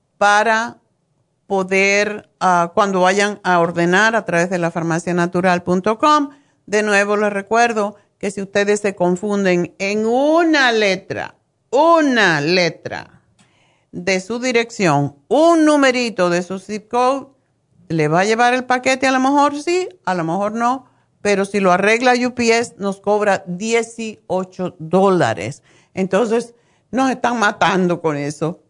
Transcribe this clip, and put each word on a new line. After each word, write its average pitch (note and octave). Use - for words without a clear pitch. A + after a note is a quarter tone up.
para A3
poder, G3
ah, F3
cuando G3
vayan G3
a F3+
ordenar F3
a G#3
través F3
de F#3+
lafarmacianatural F3
punto F#3+
com. D4+
De G#3
nuevo G#3
les G#3
recuerdo G#3+
que G3+
si G3+
ustedes G3+
se G3
confunden F3+
en G#3
una C#4+
letra, F#3+
una C4
letra D#3
de F#3
su A3+
dirección, A3+
un D#4
numerito B3
de F3
su F#3+
zip G#3
code, B3+
le D#3
va E3
a F#3+
llevar A#3
el B3+
paquete, B3+
a C4
lo C4
mejor C#4+
sí, F4+
a F#3
lo E3+
mejor G3
no, A#3+
pero G3+
si G3+
lo F#3+
arregla A3+
U B3
P A#3
S, A#3
nos G3
cobra G3+
dieciocho G#3
dólares. D#3+
Entonces, G#3
nos C4
están B3
matando F#3+
con D3+
eso. D3+